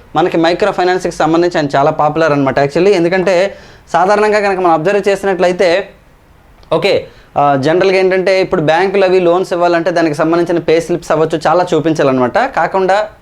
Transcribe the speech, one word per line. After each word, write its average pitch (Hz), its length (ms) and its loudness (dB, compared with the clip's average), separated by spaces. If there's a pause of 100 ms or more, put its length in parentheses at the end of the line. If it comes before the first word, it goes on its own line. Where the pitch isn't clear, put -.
(160)
మనకి 170 220 0
మైక్రో 175 340 0
ఫైనాన్స్కి 180 400 -2
సంబంధించి 170 460 0
ఆయన 147 180 -2
చాలా 143 160 2
పాపులర్ 151 400 0
అనమాట 139 280 0
actually. 165 300 0
ఎందుకంటే 185 680 0 (380)
సాధారణంగా 208 460 2
కనుక 202 180 -2
మనం 180 140 0
అబ్జర్వ్ 190 380 0
చేసినట్లయితే, 185 800 0 (840)
ఓకే, 165 340 0 (300)
ఆ, 143 180 2
జనరల్గా 180 420 0
ఏంటంటే 185 440 0
ఇప్పుడు 180 200 -2
బ్యాంకులు 185 440 0
అవి 185 140 2
లోన్స్ 180 340 0
ఇవ్వాలంటే 175 380 0
దానికి 165 240 0
సంబంధించిన 170 420 0
పే 160 220 0
స్లిప్స్ 170 320 -4
అవ్వచ్చు 156 360 0
చాలా 175 260 2
చూపించాలన్నమాట. 143 640 0
కాకుండా 190 680 0 (140)